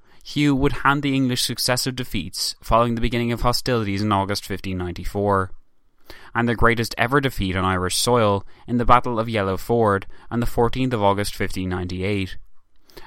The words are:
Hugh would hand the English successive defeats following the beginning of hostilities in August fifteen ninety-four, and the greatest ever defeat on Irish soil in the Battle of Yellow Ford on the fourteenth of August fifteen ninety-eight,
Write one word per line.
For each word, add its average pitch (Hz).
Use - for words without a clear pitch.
Hugh 147
would 135
hand 139
the 139
English 127
successive 127
defeats 110
following 117
the 113
beginning 120
of 113
hostilities 113
in 107
August 98
fifteen 95
ninety-four, 95
and 117
the 117
greatest 117
ever 127
defeat 104
on 95
Irish 90
soil 107
in 120
the 120
Battle 123
of 117
Yellow 98
Ford 107
on 117
the 120
fourteenth 127
of 110
August 101
fifteen 92
ninety-eight, 92